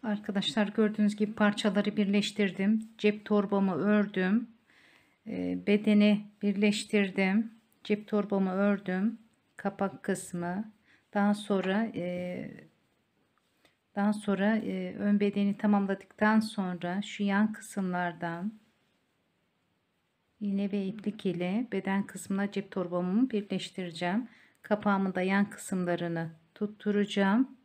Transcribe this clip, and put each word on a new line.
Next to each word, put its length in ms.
Arkadaşlar 640
gördüğünüz 480
gibi 180
parçaları 640
birleştirdim. 1000
Cep 280
torbamı 500
ördüm. 720
Ee, 400
bedeni 580
birleştirdim. 1080
Cep 240
torbamı 440
ördüm. 680
Kapak 460
kısmı. 680
Daha 200
sonra, 600
e, 720
daha 180
sonra, 440
e, 380
ön 240
bedeni 380
tamamladıktan 840
sonra 600
şu 220
yan 300
kısımlardan 1000
iğne 320
ve 140
iplik 400
ile 460
beden 320
kısmına 480
cep 200
torbamı 580
birleştireceğim. 1000
Kapağımın 540
da 60
yan 280
kısımlarını 800
tutturacağım. 1080